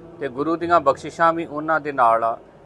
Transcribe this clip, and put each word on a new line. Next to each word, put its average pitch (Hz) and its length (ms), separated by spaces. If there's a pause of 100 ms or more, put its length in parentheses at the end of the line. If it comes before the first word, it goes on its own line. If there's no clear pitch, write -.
(200)
ਤੇ 143 80
ਗੁਰੂ 147 280
ਦੀਆਂ 170 260
ਬਖਸ਼ਿਸ਼ਾਂ 156 520
ਵੀ 165 120
ਉਹਨਾਂ 151 340
ਦੇ 147 120
ਨਾਲ 117 320
ਆ। 113 140 (280)